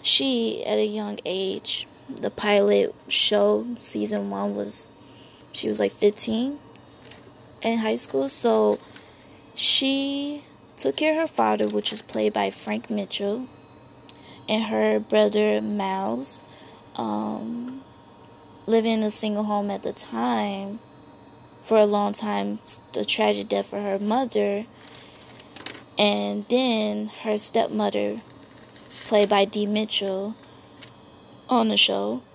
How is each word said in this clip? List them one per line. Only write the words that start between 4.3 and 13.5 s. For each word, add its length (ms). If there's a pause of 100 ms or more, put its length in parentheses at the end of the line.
was, 320 (680)
she 120
was, 140
like, 120
fifteen 680 (1040)
in 160
high 180
school. 320
So, 500 (760)
she 920 (320)
took 200
care 160
of 180
her 40
father, 340
which 220
is 120
played 320
by 160
Frank 400
Mitchell, 580 (960)